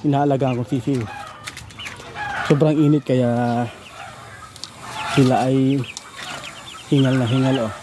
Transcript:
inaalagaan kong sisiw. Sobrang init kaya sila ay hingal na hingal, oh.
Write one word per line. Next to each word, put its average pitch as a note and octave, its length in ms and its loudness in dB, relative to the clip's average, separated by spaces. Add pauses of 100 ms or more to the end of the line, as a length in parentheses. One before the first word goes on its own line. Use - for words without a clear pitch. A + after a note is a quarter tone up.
inaalagaan C#3 560 4
kong A#2+ 160 -2
sisiw. C3 240 0 (1500)
Sobrang D3+ 240 4
init D3 320 4
kaya A#2+ 560 2 (1500)
sila B2+ 320 4
ay C3+ 320 2 (1120)
hingal C3+ 240 4
na B2 160 2
hingal, C3 400 2
oh. - 120 -10